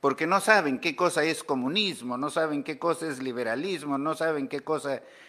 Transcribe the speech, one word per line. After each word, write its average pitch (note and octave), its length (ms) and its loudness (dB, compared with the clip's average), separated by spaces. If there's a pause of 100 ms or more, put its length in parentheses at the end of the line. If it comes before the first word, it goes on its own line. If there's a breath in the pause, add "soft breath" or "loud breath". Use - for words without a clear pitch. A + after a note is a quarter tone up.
Porque C#3+ 260 2
no F#3+ 140 4
saben F#3 400 6
qué E3+ 160 -2
cosa E3+ 260 2
es D#3 220 0
comunismo, C3+ 720 -2
no C#3+ 120 -2
saben D3+ 340 0
qué D3 160 -8
cosa E3 260 0
es C3+ 160 -6
liberalismo, C3+ 760 -2
no D3 200 -2
saben D3+ 320 -2
qué C#3 140 -6
cosa C#3+ 400 -4 (260 loud breath)